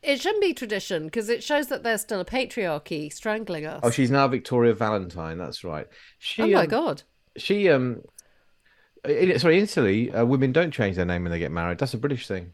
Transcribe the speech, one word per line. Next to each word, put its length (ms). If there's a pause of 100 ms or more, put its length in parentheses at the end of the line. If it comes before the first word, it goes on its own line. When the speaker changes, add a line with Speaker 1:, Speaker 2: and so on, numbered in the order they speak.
Speaker 1:
It 180
shouldn't 220
be 120
tradition, 560
'cause 200
it 140
shows 240
that 160
there's 180
still 180
a 60
patriarchy 840
strangling 540
us. 180
Speaker 2:
Oh, 60
she's 220
now 160
Victoria 460
Valentine, 640
that's 260
right. 240 (320)
She, 240
Speaker 1:
Oh 40
my 160
Speaker 2:
um, 40
Speaker 1:
God. 360 (340)
Speaker 2:
she, 320
um, 320 (1040)
in, 340
sorry, 180
in 60
Italy, 480
uh, 140
women 260
don't 200
change 260
their 80
name 180
when 80
they 80
get 140
married. 240
That's 160
a 40
British 300
thing. 260